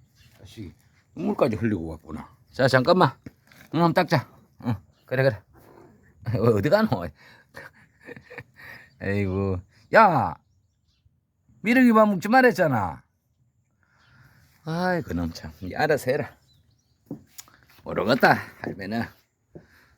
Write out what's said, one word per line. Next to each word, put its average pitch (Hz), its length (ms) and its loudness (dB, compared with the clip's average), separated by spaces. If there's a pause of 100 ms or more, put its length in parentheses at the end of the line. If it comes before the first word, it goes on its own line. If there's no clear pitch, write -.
(400)
다시 95 340 -18 (420)
눈물까지 156 420 0
흘리고 98 300 -4
왔구나. 78 480 -14 (160)
자, 127 160 2
잠깐만. 139 440 2 (600)
눈 165 100 0
한번 165 120 2
닦자. 170 360 0 (360)
응, 113 100 -2 (300)
그래, 131 180 -2
그래. 117 180 0 (840)
<laughs> 107 160 -2
어, 113 180 2
어디 101 120 0
가노? 175 380 0 (1000)
<laughs> - 920 -20
에이구. 95 580 -2 (360)
야! 151 400 4 (1300)
미륵이 247 320 4
밥 220 140 6
먹지 202 200 -2
말랬잖아. 175 760 2 (1600)
아이, 175 360 -2
그놈 82 300 -6
참. 80 200 -14 (100)
니 95 140 -10
알아서 143 360 -2
해라. 147 260 -6 (1500)
모르겠다, - 500 2 (280)
할매는. 107 420 -8 (960)